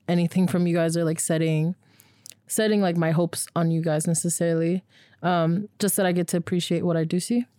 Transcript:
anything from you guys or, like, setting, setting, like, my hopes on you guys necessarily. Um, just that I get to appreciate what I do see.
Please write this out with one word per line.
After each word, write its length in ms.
anything 400
from 180
you 100
guys 220
or, 80
like, 140
setting, 560
setting, 340
like, 160
my 140
hopes 340
on 140
you 140
guys 240
necessarily. 760
Um, 560
just 200
that 100
I 40
get 180
to 80
appreciate 500
what 100
I 60
do 160
see. 260